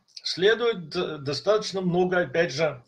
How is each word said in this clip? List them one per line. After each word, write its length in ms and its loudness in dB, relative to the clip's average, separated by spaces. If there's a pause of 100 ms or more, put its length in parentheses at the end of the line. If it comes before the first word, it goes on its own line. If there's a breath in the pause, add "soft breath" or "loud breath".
(240)
следует 640 2
д-, 280 -4
достаточно 640 0
много, 400 2
опять 300 0
же, 360 -2